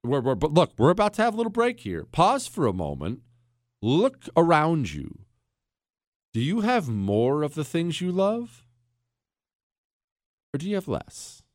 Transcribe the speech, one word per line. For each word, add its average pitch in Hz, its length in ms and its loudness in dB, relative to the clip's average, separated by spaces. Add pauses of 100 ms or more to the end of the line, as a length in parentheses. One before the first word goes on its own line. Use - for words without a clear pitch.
We're, 131 160 0
we're, 127 140 0
but 147 180 -2
look, 165 260 4
we're 131 120 6
about 208 240 2
to 220 80 0
have 226 120 2
a - 20 -6
little 226 160 -2
break 240 280 0
here. 85 240 -6
Pause 220 440 2
for 156 180 -2
a 98 60 2
moment. 80 480 -6 (600)
Look 170 440 0 (120)
around 160 560 2
you. - 280 -12 (1120)
Do 110 80 -2
you 180 200 -2
have 208 280 0
more 110 540 0
of 147 120 -4
the 151 100 -4
things 170 360 -4
you 180 100 -4
love? 208 540 -4 (1900)
Or 143 60 -6
do 175 100 -6
you 208 60 -2
have 185 140 -4
less? - 540 -10 (120)